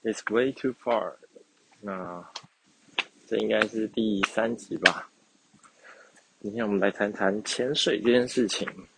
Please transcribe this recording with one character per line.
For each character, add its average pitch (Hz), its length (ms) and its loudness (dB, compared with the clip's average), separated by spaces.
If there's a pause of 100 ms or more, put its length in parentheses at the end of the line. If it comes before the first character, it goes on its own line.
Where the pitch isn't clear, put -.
It's 110 200 -2 (100)
way 123 200 4
too 127 300 -4
far。 101 340 0 (680)
那 90 420 -8 (1000)
这 113 100 -2
应 107 100 0
该 107 200 2
是 110 220 -4
第 107 340 -2
三 113 340 -2
集 - 220 -12
吧。 - 320 0 (1300)
今 104 120 -6
天 113 120 -2
我 104 60 0
们 101 100 4
来 101 100 4
谈 104 220 -2
谈 101 320 2
潜 127 300 -2
水 - 260 2
这 117 100 4
件 123 160 6
事 123 220 2
情。 - 180 -2 (320)